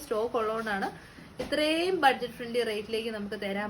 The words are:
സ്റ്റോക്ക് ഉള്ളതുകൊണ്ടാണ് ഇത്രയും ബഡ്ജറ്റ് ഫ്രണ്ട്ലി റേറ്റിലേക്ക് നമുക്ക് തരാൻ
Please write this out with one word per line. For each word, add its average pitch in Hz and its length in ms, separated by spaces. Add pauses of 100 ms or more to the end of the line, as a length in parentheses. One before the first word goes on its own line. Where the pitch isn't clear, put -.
സ്റ്റോക്ക് 240 380
ഉള്ളതുകൊണ്ടാണ് 220 480 (520)
ഇത്രയും 320 600
ബഡ്ജറ്റ് 247 360
ഫ്രണ്ട്ലി 240 300
റേറ്റിലേക്ക് 220 460
നമുക്ക് 208 300
തരാൻ 202 260